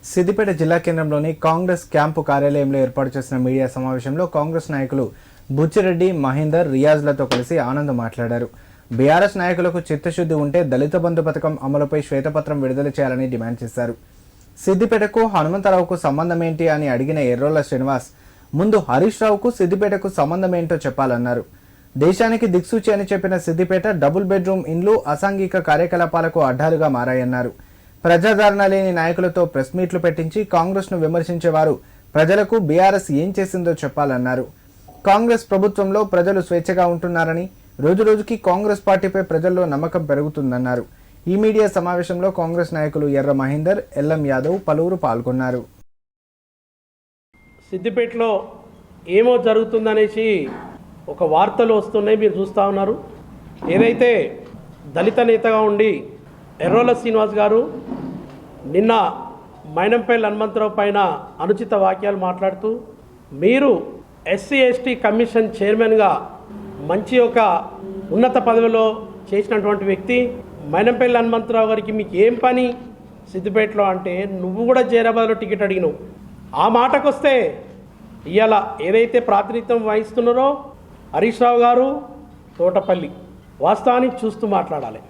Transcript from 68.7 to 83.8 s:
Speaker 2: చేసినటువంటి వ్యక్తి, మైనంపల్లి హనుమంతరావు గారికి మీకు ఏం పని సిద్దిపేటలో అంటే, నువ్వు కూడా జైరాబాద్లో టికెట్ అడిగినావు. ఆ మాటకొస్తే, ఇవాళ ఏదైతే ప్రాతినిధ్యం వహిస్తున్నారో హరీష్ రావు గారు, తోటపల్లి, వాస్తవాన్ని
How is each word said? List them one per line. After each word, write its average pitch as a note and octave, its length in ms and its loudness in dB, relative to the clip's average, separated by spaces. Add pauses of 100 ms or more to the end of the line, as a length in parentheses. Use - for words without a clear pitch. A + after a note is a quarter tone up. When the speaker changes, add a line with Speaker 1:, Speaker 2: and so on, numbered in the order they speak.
Speaker 2:
చేసినటువంటి G3+ 500 0
వ్యక్తి, A#3+ 540 0 (300)
మైనంపల్లి A#3 500 2
హనుమంతరావు A3+ 480 2
గారికి G#3+ 260 -2
మీకు G#3+ 240 -4
ఏం A3+ 180 4
పని B3+ 400 0 (580)
సిద్దిపేటలో G#3 520 0
అంటే, F#3+ 560 -4
నువ్వు F#3 260 -4
కూడా B3+ 160 2
జైరాబాద్లో A3+ 520 0
టికెట్ G#3 280 -4
అడిగినావు. F#3 320 -2 (640)
ఆ E3+ 120 2
మాటకొస్తే, B3+ 960 0 (640)
ఇవాళ G#3+ 380 2 (180)
ఏదైతే A3+ 380 2
ప్రాతినిధ్యం A3 640 0
వహిస్తున్నారో A#3+ 800 0 (500)
హరీష్ A3+ 280 0
రావు A#3+ 160 4
గారు, B3+ 420 2 (580)
తోటపల్లి, F3+ 520 0 (500)
వాస్తవాన్ని B3 500 2 (140)